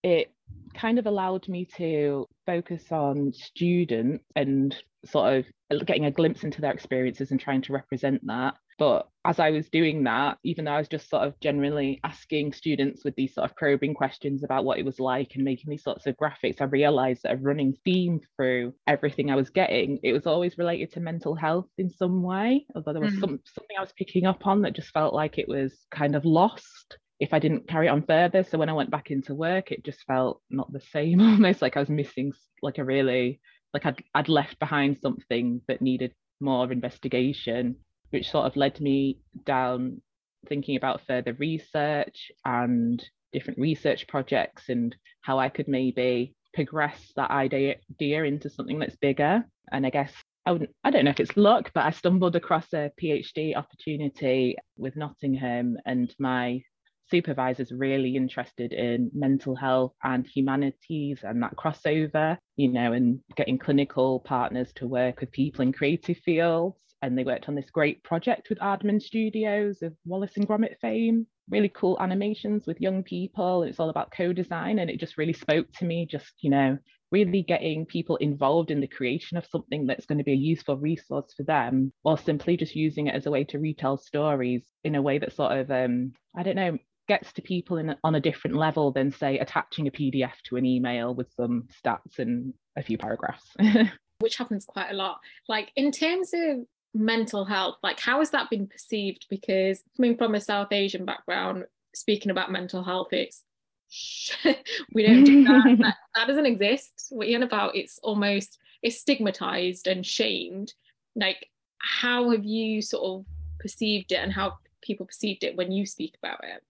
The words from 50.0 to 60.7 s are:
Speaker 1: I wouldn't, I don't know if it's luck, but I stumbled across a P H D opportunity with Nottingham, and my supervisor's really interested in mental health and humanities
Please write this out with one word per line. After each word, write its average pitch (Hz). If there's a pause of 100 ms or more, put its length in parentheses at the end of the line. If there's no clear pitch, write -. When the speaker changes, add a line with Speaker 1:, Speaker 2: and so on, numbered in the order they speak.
Speaker 1:
I 180
wouldn't, 165
I 180
don't 139
know 143
if 139
it's -
luck, 208
but 147
I 156
stumbled 180
across 165
a 147
P 160
H -
D 156
opportunity 139 (200)
with 131
Nottingham, 131
and 123
my 127 (480)
supervisor's 131
really 135
interested 127
in 120
mental 135
health 131 (100)
and 127
humanities 139